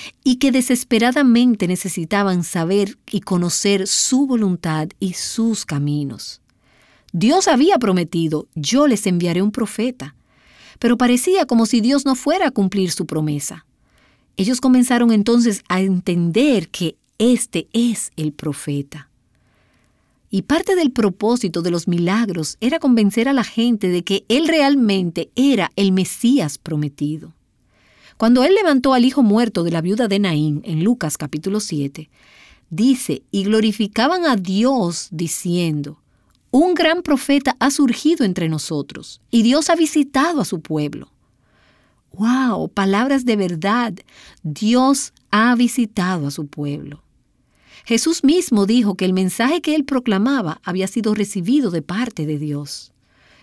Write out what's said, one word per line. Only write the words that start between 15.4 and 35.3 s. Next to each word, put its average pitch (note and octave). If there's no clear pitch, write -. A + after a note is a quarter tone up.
a F#3
entender F#3
que -
este A3+
es A#3
el D3+
profeta. C#3+
Y -
parte E4+
del D#4+
propósito G3+
de F3
los E3+
milagros F3
era C4+
convencer A3+
a C#4
la B3
gente A3+
de F3+
que G3
él D4
realmente A3+
era B3
el G3
Mesías F#3+
prometido. D3+
Cuando A#3+
él F4
levantó C#4+
al B3
hijo C4
muerto G#3
de E3+
la E3
viuda G#3
de G3
Naín D3+
en D#3+
Lucas G#3+
capítulo D#3
siete, D3
dice, A3
"Y G3
glorificaban A3
a B3+
Dios F#3+
diciendo, E3